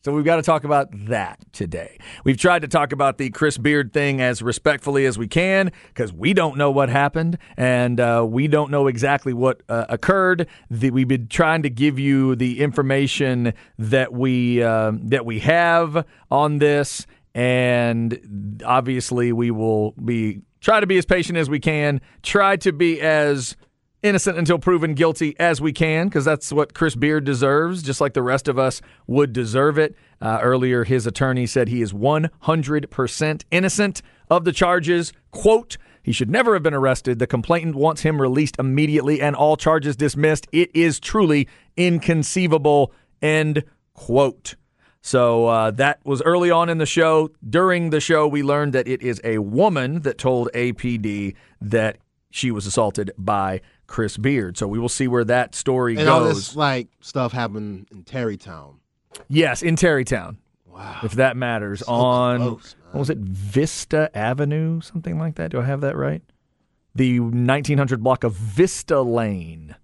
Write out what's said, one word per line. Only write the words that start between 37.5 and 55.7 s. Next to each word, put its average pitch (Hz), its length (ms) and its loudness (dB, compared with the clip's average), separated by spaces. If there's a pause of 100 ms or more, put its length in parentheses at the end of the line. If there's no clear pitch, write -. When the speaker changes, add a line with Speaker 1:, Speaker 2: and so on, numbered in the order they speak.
Speaker 1:
wants 151 240 2
him 156 220 0
released 131 360 0
immediately 143 640 2
and 143 160 0
all 151 200 2
charges 147 400 0
dismissed. 147 540 0
It 170 240 2
is 165 240 2
truly 156 480 2 (300)
inconceivable," 160 1160 2 (300)
end 151 420 0 (300)
quote. - 600 0 (480)
So, 117 440 2
uh, 113 260 2
that 139 320 0
was 139 180 -2
early 175 280 2
on 170 180 4
in 165 100 -2
the 156 80 0
show. 160 440 2 (180)
During 175 420 2
the 151 100 2
show, 156 280 2
we 143 140 -2
learned 143 320 0
that 127 140 0
it 127 140 -4
is 120 220 -4
a 110 140 -2
woman 139 640 0
that 139 160 -4
told 123 340 0
A 120 200 -2
P 120 260 -4
D 101 360 -6 (260)
that 110 380 0 (320)
she 127 200 -4
was 101 160 -6
assaulted 101 500 -2
by 95 440 -2 (260)
Chris 107 300 -6
Beard. 107 420 -2
So 104 100 -4
we 107 100 -4
will 117 120 -4
see 131 180 -2
where 120 160 0
that 120 300 0
story 127 420 -2